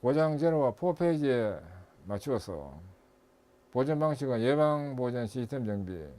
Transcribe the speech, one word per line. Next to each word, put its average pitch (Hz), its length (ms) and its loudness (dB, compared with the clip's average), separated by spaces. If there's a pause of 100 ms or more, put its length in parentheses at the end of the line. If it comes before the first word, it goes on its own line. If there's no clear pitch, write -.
고장 151 380 2
제로와 151 340 2
포 175 220 -2
페이지에 131 680 2 (480)
맞추어서 92 720 -4 (880)
보전 143 280 2
방식은 139 420 2
예방 147 560 2
보전 123 300 -2
시스템 123 400 -4
정비 92 360 -4 (160)